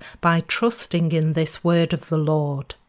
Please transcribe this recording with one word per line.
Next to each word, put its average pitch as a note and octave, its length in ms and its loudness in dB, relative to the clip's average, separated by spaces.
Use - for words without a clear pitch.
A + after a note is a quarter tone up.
by E3 180 4
trusting E3+ 720 0
in D#3+ 220 0
this D#3+ 280 0
word E3+ 300 2
of - 160 -4
the E3 100 0
Lord. D3 580 -2